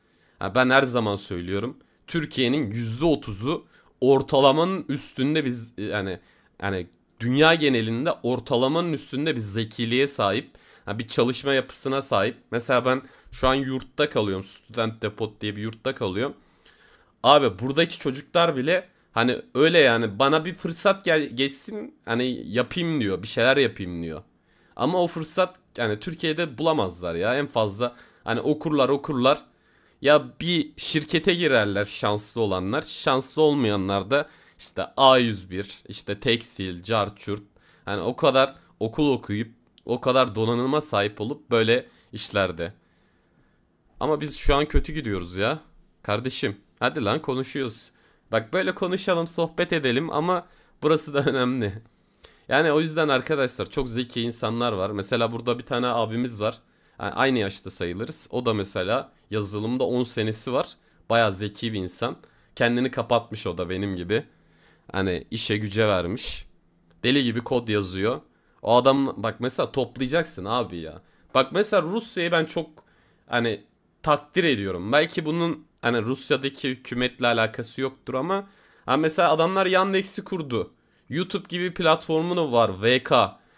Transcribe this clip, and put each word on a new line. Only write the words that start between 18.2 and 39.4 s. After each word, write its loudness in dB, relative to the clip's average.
bile 0
hani 0
öyle 6
yani 4
bana 4
bir -8
fırsat -2
gel-, 0
geçsin -4
hani -2
yapayım -2
diyor. -2
Bir -10
şeyler 4
yapayım 0
diyor. -8
Ama 0
o 2
fırsat -2
yani -2
Türkiye'de -4
bulamazlar -2
ya. 0
En -2
fazla -2
hani -2
okurlar 2
okurlar. 2
Ya 6
bir 0
şirkete 0
girerler 2
şanslı -2
olanlar. 0
Şanslı -2
olmayanlar 2
da 0
işte -8
A 8
yüz -2
bir, -8
işte -8
tekstil, -2
cart, -2
çurt. -8
Hani -4
o -4
kadar 2
okul 0
okuyup, -4